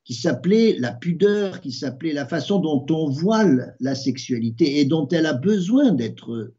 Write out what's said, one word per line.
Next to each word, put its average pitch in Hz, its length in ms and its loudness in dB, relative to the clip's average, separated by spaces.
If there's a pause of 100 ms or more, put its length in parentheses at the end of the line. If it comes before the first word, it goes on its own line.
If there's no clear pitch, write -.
qui 127 120 -12
s'appelaient 185 640 2
la 123 120 -2
pudeur, 190 720 0
qui 135 100 -10
s'appelaient 143 400 -6
la 139 160 -6
façon 175 320 -2
dont 151 300 0
on 160 200 0
voile 160 720 2
la 135 160 -2
sexualité 123 840 -2
et 139 40 4
dont 147 220 0
elle 160 200 2
a 151 60 0
besoin 202 600 2
d'être 117 640 -6